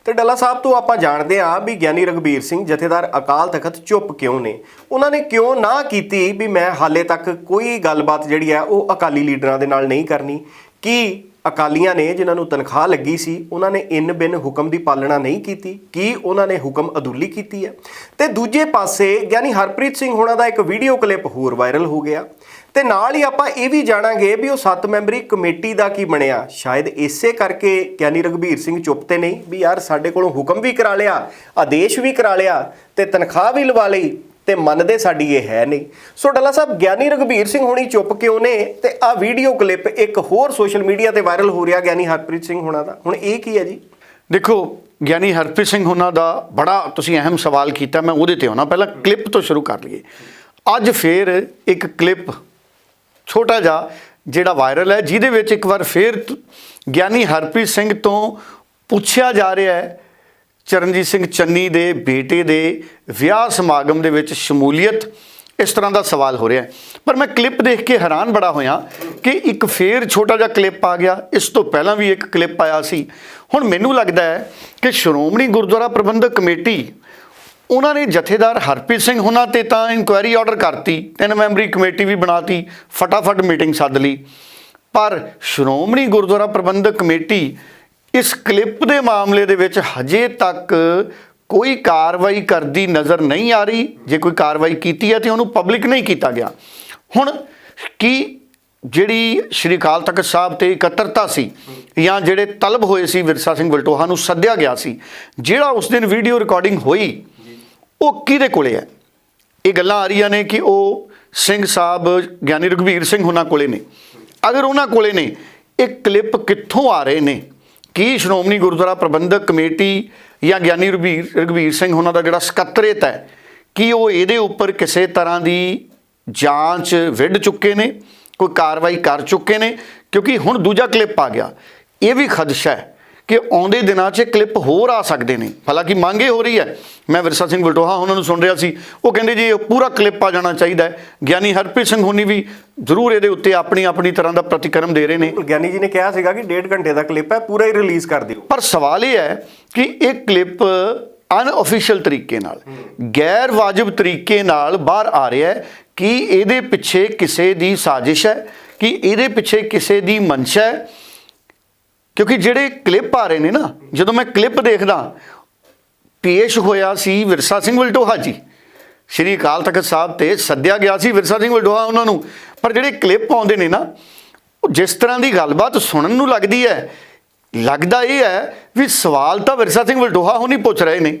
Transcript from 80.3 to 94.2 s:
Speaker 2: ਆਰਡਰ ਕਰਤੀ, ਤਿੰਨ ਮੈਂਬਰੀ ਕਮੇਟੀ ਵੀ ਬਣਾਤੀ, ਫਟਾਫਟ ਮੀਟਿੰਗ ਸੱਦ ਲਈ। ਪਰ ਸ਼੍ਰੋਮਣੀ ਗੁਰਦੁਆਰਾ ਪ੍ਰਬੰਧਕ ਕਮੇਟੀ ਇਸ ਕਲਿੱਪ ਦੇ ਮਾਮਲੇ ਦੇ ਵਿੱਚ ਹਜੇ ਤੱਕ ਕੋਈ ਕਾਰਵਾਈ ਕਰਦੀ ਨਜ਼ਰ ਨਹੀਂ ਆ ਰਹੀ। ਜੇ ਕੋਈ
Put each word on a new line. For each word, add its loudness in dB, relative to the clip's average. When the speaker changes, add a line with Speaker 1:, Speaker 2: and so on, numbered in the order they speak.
Speaker 2:
ਆਰਡਰ 2
ਕਰਤੀ, -2
ਤਿੰਨ 0
ਮੈਂਬਰੀ 0
ਕਮੇਟੀ 0
ਵੀ 0
ਬਣਾਤੀ, -2
ਫਟਾਫਟ 0
ਮੀਟਿੰਗ 0
ਸੱਦ 0
ਲਈ। 0
ਪਰ 0
ਸ਼੍ਰੋਮਣੀ 0
ਗੁਰਦੁਆਰਾ 2
ਪ੍ਰਬੰਧਕ 0
ਕਮੇਟੀ 0
ਇਸ 2
ਕਲਿੱਪ -2
ਦੇ 2
ਮਾਮਲੇ 2
ਦੇ 4
ਵਿੱਚ 0
ਹਜੇ 0
ਤੱਕ -2
ਕੋਈ 2
ਕਾਰਵਾਈ 0
ਕਰਦੀ 0
ਨਜ਼ਰ 2
ਨਹੀਂ 0
ਆ 4
ਰਹੀ। -2
ਜੇ 0
ਕੋਈ 0